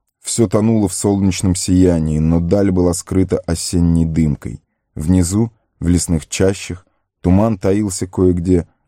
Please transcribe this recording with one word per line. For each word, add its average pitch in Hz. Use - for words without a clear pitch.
Все -
тонуло 107
в 90
солнечном 98
сиянии, 85
но 82
даль 98
была 90
скрыта 95
осенней 85
дымкой. 78
Внизу, 92
в 80
лесных 87
чащах, -
туман 98
таился 98
кое-где, 90